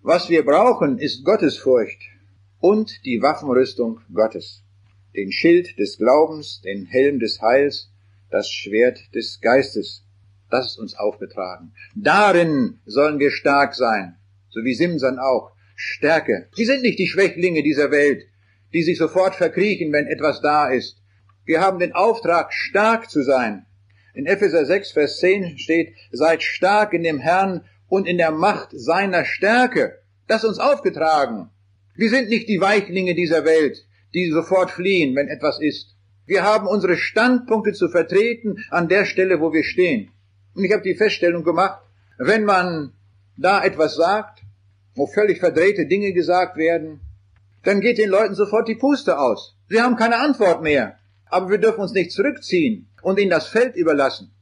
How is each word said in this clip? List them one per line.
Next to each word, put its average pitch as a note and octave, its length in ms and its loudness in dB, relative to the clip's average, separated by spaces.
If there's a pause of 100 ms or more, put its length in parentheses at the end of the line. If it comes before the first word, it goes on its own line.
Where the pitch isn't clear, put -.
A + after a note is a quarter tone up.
Was F3 260 0
wir D#3+ 160 4
brauchen, D#3+ 540 4
ist C#3 260 -8
Gottesfurcht C3+ 760 2 (580)
und G#3+ 460 0
die A#2 160 -2
Waffenrüstung B2+ 800 0 (120)
Gottes. G#2+ 500 -2 (520)
Den G2 160 -6
Schild F3 480 2
des G2+ 180 -4
Glaubens, D3+ 640 0
den G2 240 -10
Helm C#3 340 0
des A2 220 -6
Heils, C3+ 480 0 (400)
das - 220 -4
Schwert A#2 480 0 (160)
des - 260 -10
Geistes. A#2 600 -2 (480)
Das B2+ 160 -2
ist - 100 -14
uns G#2+ 180 -14
aufgetragen. F#2 760 -8 (220)
Darin D#3+ 920 2
sollen C#3+ 320 0
wir C#3 140 2
stark C#3 420 0
sein, G#2+ 440 -2 (320)
so A2+ 140 -10
wie B2+ 120 -2
Simson C3+ 420 -2
auch. B2+ 340 -2 (240)
Stärke. - 760 -2
Sie G#3+ 120 -2
sind C4 160 0
nicht A3 180 0
die F3+ 80 0
Schwächlinge F3 560 0
dieser D3 260 0
Welt, C#3+ 360 2 (480)
die E3 100 0
sich D#3+ 140 0
sofort F#3 380 0
verkriechen, F3 580 -2
wenn D3 140 0
etwas D3 340 -4
da D3 280 2
ist. B2 280 -4 (480)
Wir D#3+ 160 0
haben F#3+ 180 0
den F3 140 -2
Auftrag, F3 600 0
stark A3+ 560 -2
zu D3 140 -2
sein. A#2+ 420 -2 (480)
In C#3 120 -10
Epheser E3+ 400 2
sechs, F#3+ 260 -2
Vers D3 280 -2
zehn F3+ 380 0
steht, E3 360 -2 (180)
„Seid D#3 320 0
stark G#3 500 0
in E3 100 -2
dem D#3 160 -2
Herrn F3+ 440 0 (240)
und F3 200 0
in F3+ 100 0
der E3 140 2
Macht F3 420 -2
seiner E3+ 500 0
Stärke.“ A3+ 760 0 (280)
Das A3 160 0
ist A3 60 2
uns G3 100 -6
aufgetragen. D#3+ 920 0 (460)
Wir G#3+ 140 0
sind A#3+ 200 0
nicht A3+ 200 -2
die F3+ 120 0
Weichlinge F#3+ 540 0
dieser D#3+ 300 0
Welt, D#3 400 2 (280)
die F3 180 -2
sofort F3 400 0
fliehen, F3 440 0
wenn C#3+ 120 0
etwas D3 340 -4
ist. - 340 -6 (300)
Wir F#3 180 0
haben G#3 240 2
unsere F3+ 300 0
Standpunkte A3+ 760 0
zu F3 160 -2
vertreten G3+ 840 -2
an E3+ 180 -2
der F#3+ 160 2
Stelle, F#3+ 340 0
wo D#3+ 140 -2
wir D#3 100 2
stehen. D3 480 -2 (440)
Und F#3+ 100 -2
ich F#3 80 0
habe - 100 -2
die - 120 -2
Feststellung F3 480 0
gemacht, F3+ 360 0 (380)
wenn G#3 260 0
man F3+ 480 0 (460)
da F3 260 2
etwas D#3+ 320 0
sagt, G3+ 440 -2 (560)
wo - 100 -2
völlig G#3 340 0
verdrehte F3 460 2
Dinge G3 260 -2
gesagt F3 460 0
werden, D#3+ 420 -2 (640)
dann G3+ 160 2
geht F#3+ 200 0
den G#3+ 100 2
Leuten G3+ 240 2
sofort G#3 340 0
die A3 80 -4
Puste B3+ 440 0
aus. A#2+ 360 -2 (140)
Sie A3 100 2
haben B3 160 2
keine A#3+ 220 0
Antwort G#3 440 2
mehr. C#3 360 0 (300)
Aber F#3 240 -2
wir G#3 80 2
dürfen A3 220 2
uns F#3 120 -6
nicht F#3 180 -2
zurückziehen E3+ 800 -2 (140)
und F#3+ 160 0
ihnen G3 100 2
das E3 180 0
Feld B3 280 0
überlassen C#3+ 560 0 (100)